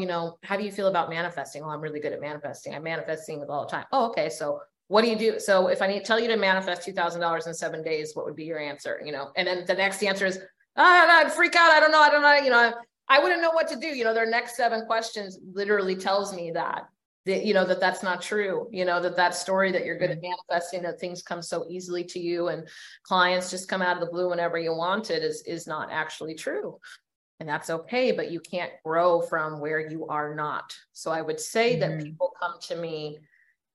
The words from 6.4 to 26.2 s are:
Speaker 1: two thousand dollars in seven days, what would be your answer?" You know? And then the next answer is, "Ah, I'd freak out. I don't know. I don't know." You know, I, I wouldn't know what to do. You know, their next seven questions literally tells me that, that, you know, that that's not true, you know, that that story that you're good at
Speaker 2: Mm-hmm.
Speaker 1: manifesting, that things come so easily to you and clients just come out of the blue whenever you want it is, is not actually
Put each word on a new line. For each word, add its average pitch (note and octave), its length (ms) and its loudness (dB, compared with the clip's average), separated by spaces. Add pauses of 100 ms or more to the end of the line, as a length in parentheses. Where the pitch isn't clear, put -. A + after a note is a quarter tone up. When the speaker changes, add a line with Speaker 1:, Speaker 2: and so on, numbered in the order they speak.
Speaker 1:
two G3 100 -10
thousand F3 280 -2
dollars E3 240 -2
in E3+ 80 -8
seven D#3+ 300 -6
days, D#3 320 -4
what D3 100 -6
would D3+ 100 -8
be D#3 100 -10
your D#3+ 140 -6 (120)
answer?" - 340 -8
You D3+ 60 -8
know? C#3 260 -8
And F3+ 100 0
then F3+ 200 -4
the F#3 80 2
next F#3+ 260 0
answer F#3+ 240 0
is, F#3 140 -2 (360)
"Ah, E4+ 440 8
I'd C#4+ 120 4
freak E4+ 240 2
out. E4+ 160 8
I D#4 80 10
don't D#4 120 8
know. D#4 100 8
I D4 80 10
don't D4 140 4
know." C#4+ 120 10 (100)
You C4 40 4
know, A#3+ 100 8
I, A#3 140 6 (420)
I C#4+ 60 10
wouldn't E4+ 220 2
know E4 80 4
what D#4+ 180 2
to D#4 100 -6
do. D4 80 -6
You C4+ 180 -4
know, A3+ 100 2
their A3+ 220 2
next A#3+ 200 -6
seven A3+ 300 0
questions A3 500 -4 (160)
literally G3 420 0
tells G3 400 -2
me E3+ 160 -8
that, - 360 -4 (400)
that, F#3+ 180 -2
you G#3 80 2
know, F#3+ 120 4
that F3+ 140 0
that's F#3 240 0
not F3+ 180 -2
true, G3 500 -4
you F#3 120 -4
know, F3 180 0
that F3 140 -2
that F3 200 4
story F#3+ 380 0
that E3 120 -2
you're E3 120 -6
good F3+ 140 0
at E3 60 -4
Speaker 2:
Mm-hmm. F3 160 -8 (160)
Speaker 1:
manifesting, F3 340 -2
that E3+ 160 -8
things F3 220 -8
come E3+ 200 -10
so E3 280 -6
easily F3 360 -6
to F3+ 140 -10
you F3 300 -2
and D#3+ 180 -6 (360)
clients F#3 480 2
just F#3 180 -10
come F#3+ 120 -2
out F3+ 160 2
of - 60 -6
the E3+ 80 -6
blue F3+ 180 -2
whenever E3+ 280 -2
you E3 180 -2
want F#3 360 -2
it D#3+ 120 0
is, D#3 200 -4
is D#3+ 240 -8
not D#3 240 -6
actually D#3 440 -6